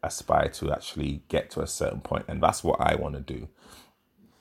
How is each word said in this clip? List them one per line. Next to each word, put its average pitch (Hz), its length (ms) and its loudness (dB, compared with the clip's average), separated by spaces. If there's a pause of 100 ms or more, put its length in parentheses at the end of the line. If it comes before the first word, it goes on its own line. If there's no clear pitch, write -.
aspire 73 460 2
to - 220 -2
actually 71 580 -4
get - 220 0
to 80 100 -4
a - 60 -2
certain - 340 -2
point, - 260 -4
and 80 160 0
that's - 200 4
what 82 160 4
I 78 140 4
wanna 71 280 -4
do. - 260 -8 (920)